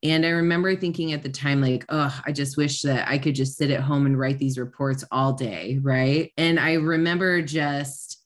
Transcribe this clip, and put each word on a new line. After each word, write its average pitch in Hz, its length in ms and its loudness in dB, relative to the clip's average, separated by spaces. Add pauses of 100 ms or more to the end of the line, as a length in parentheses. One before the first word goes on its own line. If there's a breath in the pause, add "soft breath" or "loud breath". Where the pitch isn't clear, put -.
And 160 240 2
I 165 40 2
remember 170 460 2
thinking 170 360 -4
at 147 100 -4
the 143 80 -8
time, 139 320 0
like, 127 260 0
"Ugh, 147 240 0 (140)
I 151 60 -2
just 139 240 -4
wish 143 260 0
that 131 260 0
I 139 100 0
could 139 160 0
just 131 220 -2
sit 143 140 0
at 139 100 0
home 139 240 2
and 139 140 2
write 135 200 0
these 135 200 -2
reports 131 520 -4
all 135 220 2
day," 117 480 -4
right? 135 560 2
And 165 240 2
I 160 140 2
remember 170 680 2
just 143 840 -4